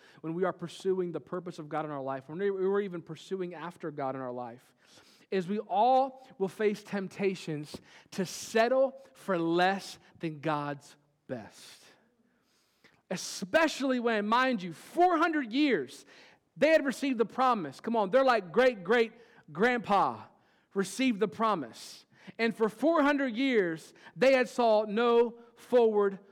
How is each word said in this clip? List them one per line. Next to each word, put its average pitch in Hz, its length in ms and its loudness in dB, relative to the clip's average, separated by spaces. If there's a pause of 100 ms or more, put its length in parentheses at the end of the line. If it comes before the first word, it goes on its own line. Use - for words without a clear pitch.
(220)
when 160 140 -6
we 185 80 -2
are 175 100 0
pursuing 180 580 -4
the 160 80 -8
purpose 175 380 -10
of 151 100 -14
God 156 180 -4
in 151 40 -8
our 143 120 -8
life, 135 260 -6
when 156 100 -12
we, 202 140 0
we're 196 300 0
even 175 200 -8
pursuing 175 540 -10
after 165 340 -10
God 139 260 -6
in 135 60 -8
our 127 100 -8
life, 123 300 -12 (680)
is 185 180 -2
we 208 120 -2
all 254 680 2 (100)
will 190 100 -2
face 214 360 -2
temptations 190 920 -6 (360)
to 190 140 -4
settle 254 720 0 (180)
for 190 240 -4
less 175 600 0 (220)
than 156 200 -8
God's 147 560 -6 (320)
best. - 560 -14 (1300)
Especially 254 880 0
when, 220 280 0
mind 240 340 2
you, 175 120 -8
four 349 440 2
hundred 302 340 0
years, 226 540 0 (520)
they 277 120 4
had 311 160 4
received 262 320 -2
the 220 80 0
promise. 226 540 -2
Come 233 160 -4
on, 202 160 0
they're 262 120 4
like 220 280 2
great-great-grandpa 202 1700 0 (580)
received 196 440 0
the 214 80 2
promise. 180 800 -4 (320)
And 226 180 0
for 220 140 0
four 320 320 2
hundred 277 340 2
years, 208 560 0 (240)
they 254 180 4
had 254 140 2
saw 220 380 2
no 233 480 2 (220)
forward 208 640 2 (120)